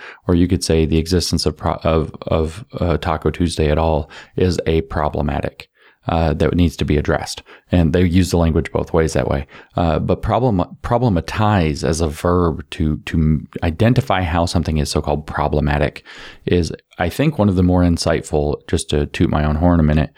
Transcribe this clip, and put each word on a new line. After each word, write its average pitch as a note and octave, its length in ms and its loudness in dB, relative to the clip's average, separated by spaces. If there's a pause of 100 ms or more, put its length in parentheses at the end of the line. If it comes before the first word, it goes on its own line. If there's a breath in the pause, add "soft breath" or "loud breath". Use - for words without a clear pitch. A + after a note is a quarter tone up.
(260 loud breath)
or F2+ 80 2
you F2 120 4
could F2+ 160 0
say D#2+ 220 2
the D#2+ 140 2
existence E2 480 0
of D#2 100 -2
pro-, - 260 -4
of, D#2+ 320 0 (120)
of, D#2+ 380 -2 (100)
uh, E2+ 240 0
Taco D#2+ 320 -2
Tuesday D#2+ 400 0
at D2+ 80 0
all D#2+ 320 0 (260 loud breath)
is F#2 300 0
a D#2+ 160 0
problematic, D2 880 -4 (360 soft breath)
uh, E2 260 0
that D#2 220 0
needs E2+ 200 2
to D2+ 120 -4
be D2 100 2
addressed. - 460 -4 (280 loud breath)
And E2 220 2
they F2+ 100 4
use F2+ 280 2
the F2 80 2
language E2 340 0
both D2+ 220 -4
ways D#2+ 180 2
that C2 160 -2
way. C#2 180 -2 (300 loud breath)
Uh, E2 220 0
but F2 240 -2
problem-, G#2+ 600 -2
problematize G#2 1000 0
as D#2 160 0
a E2 80 0
verb E2+ 600 0
to, D#2 280 -2
to - 200 -4
m-, D#2 300 2 (140)
identify G2+ 600 0
how E2+ 240 0
something D#2 320 0
is C#2+ 120 -2
so-called D2+ 360 -2
problematic D2 760 0 (440 loud breath)
is, E2+ 260 0 (260)
I F2 120 -2
think, D3+ 280 -2
one G#2 120 2
of F2 60 0
the F#2 60 4
more F2+ 200 4
insightful, D#2+ 840 0
just - 200 -2
to D2 180 0
toot - 220 0
my D2+ 160 0
own D2+ 120 0
horn E2+ 240 4
a - 20 4
minute, D2+ 360 2